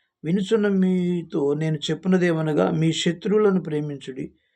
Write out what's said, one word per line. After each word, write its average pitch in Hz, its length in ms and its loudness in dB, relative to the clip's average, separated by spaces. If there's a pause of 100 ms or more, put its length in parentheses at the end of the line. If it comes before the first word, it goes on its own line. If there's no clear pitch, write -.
(240)
"వినుచున్న 208 440 0
మీతో 180 880 0
నేను 156 220 -2
చెప్పున్నదేమనగా, 165 960 0
మీ 160 220 2
శత్రువులను 185 680 2
ప్రేమించుడి, 147 720 -8 (220)